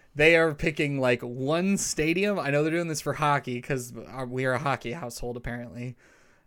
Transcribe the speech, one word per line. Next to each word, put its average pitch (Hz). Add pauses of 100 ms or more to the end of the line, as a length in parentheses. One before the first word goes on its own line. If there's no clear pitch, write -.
(160)
They 156
are 165
picking, 147
like, 123
one 143
stadium. 180
I 139
know 147
they're 160
doing 170
this 156
for 143
hockey 135
'cause 123 (160)
our, 131
we 127
are 127
a 123
hockey 131
household, 120
apparently. 120 (500)